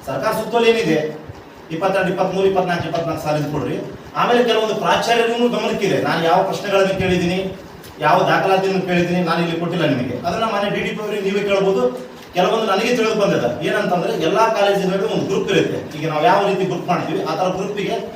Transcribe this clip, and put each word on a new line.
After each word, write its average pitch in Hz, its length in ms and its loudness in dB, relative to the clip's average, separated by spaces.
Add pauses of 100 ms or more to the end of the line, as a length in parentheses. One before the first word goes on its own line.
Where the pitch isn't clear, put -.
ಸರ್ಕಾರ - 280 -2
ಸುತ್ತೋಲೆ 226 360 2
ಏನಿದೆ, 156 540 0 (480)
ಇಪ್ಪತ್ತೆರಡು, 185 380 0
ಇಪ್ಪತ್ಮೂರು, 185 380 0
ಇಪ್ಪತ್ನಾಲ್ಕು 165 760 -2
ಸಾಲಿನ 147 280 -2
ಕೊಡ್ರಿ. - 460 -6 (180)
ಆಮೇಲೆ 240 280 4
ಕೆಲವೊಂದು 220 320 2
ಪ್ರಾಚಾರ್ಯರಿಗೂ 233 760 2
ಗಮನಕ್ಕಿದೆ, 202 520 0
ನಾನು 165 220 0
ಯಾವ 180 200 4
ಪ್ರಶ್ನೆಗಳನ್ನು 190 560 0
ಕೇಳಿದ್ದೀನಿ, 180 600 0 (400)
ಯಾವ 165 240 4
ದಾಖಲಾತಿಯನ್ನು 190 580 2
ಕೇಳಿದ್ದೀನಿ, 175 400 0
ನಾನು 170 240 0
ಇಲ್ಲಿ 165 140 -4
ಕೊಟ್ಟಿಲ್ಲ 170 260 0
ನಿಮಗೆ. - 420 -2
ಅದನ್ನ 220 160 -2
ಮಾನ್ಯ 208 260 0
ಡಿ 202 140 -2
ಡಿ - 60 -2
ಪಿ - 120 -6
ಅವರಿಗೆ 208 200 -4
ನೀವೇ 196 180 0
ಕೇಳ್ಬೋದು. 196 760 0 (200)
ಕೆಲವೊಂದು 220 320 2
ನನಗೆ 214 300 2
ತಿಳಿದು 214 200 0
ಬಂದಿದೆ. 180 520 0
ಏನಂತಂದ್ರೆ, 185 460 0
ಎಲ್ಲಾ 196 340 2
ಕಾಲೇಜಿನಲ್ಲೂ 196 600 2
ಒಂದು 175 180 -2
ಗ್ರೂಪ್ - 260 -2
ಇರುತ್ತೆ. - 480 -2
ಈಗ 156 100 -4
ನಾವು 151 160 0
ಯಾವ 196 220 4
ರೀತಿ 185 180 0
ಗ್ರೂಪ್ - 220 -4
ಮಾಡ್ತೀವಿ, 156 360 -2
ಆ - 120 -4
ತರ 185 140 0
ಗ್ರೂಪಿಗೆ - 460 -4 (200)